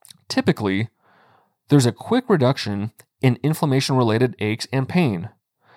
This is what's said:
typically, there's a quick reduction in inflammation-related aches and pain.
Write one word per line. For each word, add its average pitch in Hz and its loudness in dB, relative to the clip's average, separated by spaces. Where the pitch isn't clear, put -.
typically, 110 0
there's 139 6
a 110 0
quick 247 0
reduction 120 0
in 127 2
inflammation-related 131 0
aches 107 -4
and 131 -2
pain. 110 -2